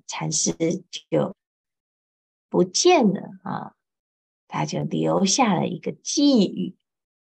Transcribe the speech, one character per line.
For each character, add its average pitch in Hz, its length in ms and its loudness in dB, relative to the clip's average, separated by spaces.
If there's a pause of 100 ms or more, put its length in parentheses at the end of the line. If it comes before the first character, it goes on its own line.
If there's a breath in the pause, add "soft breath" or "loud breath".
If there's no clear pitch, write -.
禅 160 240 -8
师 165 220 -2 (560)
就 - 260 -2 (1120)
不 175 160 2
见 262 480 4
了 - 200 -8 (120)
啊， - 320 -8 (720)
他 156 180 -4
就 151 180 -4
留 160 420 0
下 214 300 2
了 143 120 0
一 - 120 -8
个 - 120 -8
寄 262 560 2
语 - 300 -8 (520)